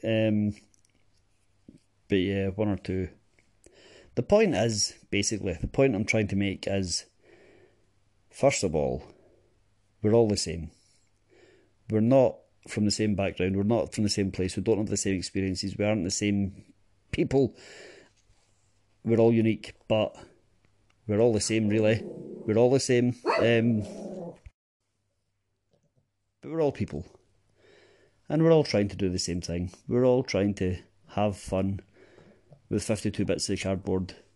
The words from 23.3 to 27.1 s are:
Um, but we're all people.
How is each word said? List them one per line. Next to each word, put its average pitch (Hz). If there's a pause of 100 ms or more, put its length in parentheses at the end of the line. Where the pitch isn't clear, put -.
Um, 113 (2500)
but 143
we're 160
all 143
people. 87 (1200)